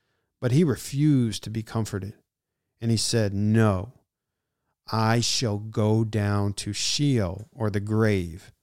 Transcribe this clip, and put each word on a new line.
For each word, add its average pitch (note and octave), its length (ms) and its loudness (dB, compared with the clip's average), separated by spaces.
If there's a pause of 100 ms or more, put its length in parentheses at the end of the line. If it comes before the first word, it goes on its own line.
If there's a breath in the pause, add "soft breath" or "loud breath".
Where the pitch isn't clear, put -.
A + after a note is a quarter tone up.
(400)
but A#2+ 140 0
he D#3+ 100 6
refused C3+ 800 0
to A2 60 -10
be A2 140 -6
comforted. G#2 500 -6 (680)
And A#2 120 0
he A2+ 60 4
said, G#2 360 0
"No, G#2 580 2 (1000)
I A2 300 2
shall A2 380 -2
go A2 480 0
down G2+ 480 0
to - 180 -8
Sheol, G#2+ 800 -2
or A2 180 -4
the G2+ 120 -2
grave. G#2 800 0